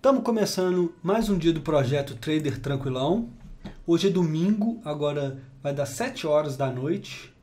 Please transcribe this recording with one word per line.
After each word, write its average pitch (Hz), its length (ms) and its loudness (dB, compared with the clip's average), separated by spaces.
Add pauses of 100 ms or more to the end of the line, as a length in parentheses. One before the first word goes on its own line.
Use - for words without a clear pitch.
Tamo 262 220 4
começando 185 680 2 (120)
mais 202 260 2
um 196 80 2
dia 165 160 2
do 147 80 -2
projeto 139 540 0
Trader 151 440 -2
Tranquilão. 139 720 -2 (560)
Hoje 170 220 4
é - 20 6
domingo, 185 760 2
agora 147 560 -2 (220)
vai 143 100 -2
dar 139 140 -2
sete - 400 -6
horas 147 320 2
da 131 140 0
noite. 143 600 -6 (120)